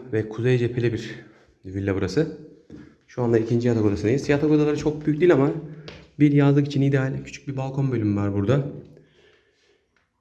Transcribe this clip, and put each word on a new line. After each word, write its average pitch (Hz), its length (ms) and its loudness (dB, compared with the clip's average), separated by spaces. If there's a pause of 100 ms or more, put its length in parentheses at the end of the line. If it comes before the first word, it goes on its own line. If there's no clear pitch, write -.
(120)
ve 107 160 -2
kuzey 123 300 0
cepheli 120 340 0
bir - 320 -10 (400)
villa 98 300 -4
burası. 98 440 -2 (680)
Şu - 160 -8
anda 117 160 4
ikinci 117 300 0
yatak 113 160 2
odasındayız. 107 440 0
Yatak 147 220 2
odaları 147 260 2
çok 147 300 -4
büyük 151 140 0
değil 175 120 6
ama 143 200 4 (640)
bir 147 140 4
yazlık 143 340 4
için 139 160 -2
ideal. 135 420 -2
Küçük - 240 -16
bir 131 80 -8
balkon 131 360 -4
bölümü 104 280 0
var 101 140 -2
burada. 120 320 0 (1500)